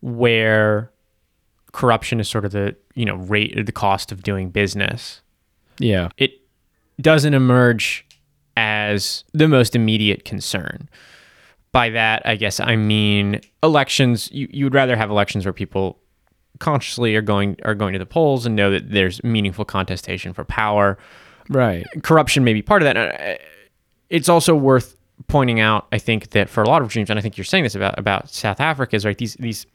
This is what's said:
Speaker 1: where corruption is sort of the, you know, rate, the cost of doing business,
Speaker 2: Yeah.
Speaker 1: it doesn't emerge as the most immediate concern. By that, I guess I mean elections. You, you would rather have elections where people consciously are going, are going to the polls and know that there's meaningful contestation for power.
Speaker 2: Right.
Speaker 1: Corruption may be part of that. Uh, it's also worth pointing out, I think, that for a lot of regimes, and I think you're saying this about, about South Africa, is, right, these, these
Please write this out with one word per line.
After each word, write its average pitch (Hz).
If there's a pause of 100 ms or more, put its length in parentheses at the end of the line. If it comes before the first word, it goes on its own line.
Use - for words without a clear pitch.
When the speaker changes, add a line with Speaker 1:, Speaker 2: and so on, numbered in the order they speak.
Speaker 1:
where 110 (800)
corruption 117
is 98
sort 104
of 95
the, 101 (200)
you 120
know, 101
rate, 104
the 110
cost 98
of 95
doing 95
business, 101 (580)
Speaker 2:
Yeah. 95
Speaker 1:
it - (580)
doesn't 151
emerge 123 (500)
as 104 (100)
the 156
most 127
immediate 110
concern. - (840)
By 120
that, 110
I 113
guess 101
I 113
mean 104 (220)
elections. 135
You, 139
you 139
would 131
rather 131
have 110
elections 101
where 92
people 95 (600)
consciously 120
are 110
going, 101
are 107
going 101
to 95
the 95
polls 139
and 113
know 101
that -
there's 98
meaningful 107
contestation 92
for -
power. 104 (500)
Speaker 2:
Right. 113 (160)
Speaker 1:
Corruption 147
may 117
be 107
part 202
of 139
that. -
Uh, 92 (680)
it's 165
also 170
worth 135 (300)
pointing 123
out, 110
I 110
think, 110
that 101
for 110
a 107
lot 147
of 113
regimes, 104
and 107
I 101
think 107
you're 95
saying 185
this 107
about, 98
about 98
South -
Africa, 139
is, 104
right, 101
these, 113
these 113